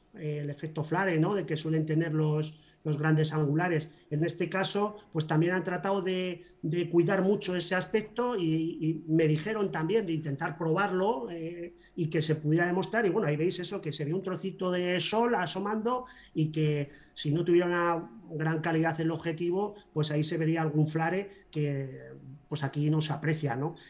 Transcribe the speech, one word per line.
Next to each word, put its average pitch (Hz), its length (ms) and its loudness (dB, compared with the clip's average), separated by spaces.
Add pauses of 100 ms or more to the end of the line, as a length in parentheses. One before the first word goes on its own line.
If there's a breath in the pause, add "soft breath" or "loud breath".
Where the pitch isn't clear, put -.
(140)
el 147 360 -6
efecto 156 340 -6
flare, 175 340 2
¿no? 180 160 4
De 180 120 0
que 156 100 -2
suelen 156 300 0
tener 160 260 2
los, 156 720 -2
los 151 140 -2
grandes 156 340 4
angulares. 156 640 0 (160 soft breath)
En 151 140 0
este 165 260 -2
caso, 202 480 0 (140 loud breath)
pues 156 140 -2
también 165 280 2
han 185 80 0
tratado 185 400 -2
de, 185 400 -2 (200 soft breath)
de 165 280 -2
cuidar 180 320 4
mucho 190 320 2
ese 180 200 0
aspecto 220 600 0
y, 160 440 0
y 160 260 -2
me 160 220 4
dijeron 202 420 0
también 175 340 0
de 165 100 -4
intentar 156 440 -4
probarlo, 196 720 0
eh, 170 440 -8 (200 soft breath)
y 165 140 0
que 160 140 0
se 156 140 2
pudiera 160 300 2
demostrar. 190 400 0
Y 175 40 2
bueno, 165 180 0
ahí 151 80 0
veis 175 240 0
eso, 185 200 -2
que 156 120 -6
se 151 120 -2
ve 147 100 -2
un 190 80 -2
trocito 185 480 -4
de 180 300 0
sol 233 340 2
asomando 214 720 -2 (280 loud breath)
y 156 160 2
que 151 400 0 (220 soft breath)
si 147 200 -2
no 170 120 2
tuviera 175 220 4
una 175 440 0 (200)
gran 160 300 -2
calidad 160 400 0
el 160 100 0
objetivo, 170 640 -2 (180 soft breath)
pues 151 180 0
ahí 151 140 2
se 170 140 0
vería 160 240 2
algún 151 240 2
flare 170 440 -2 (200 soft breath)
que, 139 500 -4 (480)
pues 143 160 -4
aquí 147 260 0
no 156 100 2
se 151 120 0
aprecia, 143 440 -2
¿no? - 200 -4 (140)